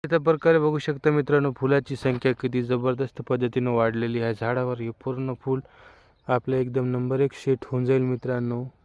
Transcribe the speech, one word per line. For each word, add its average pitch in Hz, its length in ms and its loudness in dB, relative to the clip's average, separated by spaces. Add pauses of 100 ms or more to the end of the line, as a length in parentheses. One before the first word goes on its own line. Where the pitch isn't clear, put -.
इथं 151 200 0
प्रकारे 160 360 4
बघू 151 200 2
शकता 147 320 0
मित्रांनो, 143 400 2
फुलाची 135 440 0
संख्या 127 460 0
किती 123 220 0
जबरदस्त 127 580 -2
पद्धतीनं 123 500 0
वाढलेली 117 500 0
आहे 113 120 -2
झाडावर. 123 460 -2
हे 117 100 -6 (140)
पूर्ण 131 380 -4
फुल 135 180 -2 (680)
आपलं 131 280 0
एकदम 127 360 -2
नंबर 127 280 -2
एक 139 160 0
सेट 131 300 -2
होऊन 127 200 -2
जाईल 131 180 4
मित्रांनो 123 600 -2 (220)